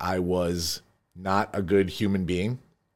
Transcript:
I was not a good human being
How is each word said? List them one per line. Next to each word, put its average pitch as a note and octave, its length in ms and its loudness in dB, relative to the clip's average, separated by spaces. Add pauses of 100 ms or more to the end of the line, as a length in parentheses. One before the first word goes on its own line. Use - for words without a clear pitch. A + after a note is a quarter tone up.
I F#2 160 0
was F2 640 0 (340)
not F#2+ 380 0
a G#2 80 -2
good F#2+ 260 4
human F#2+ 380 0
being F#2+ 320 -2 (380)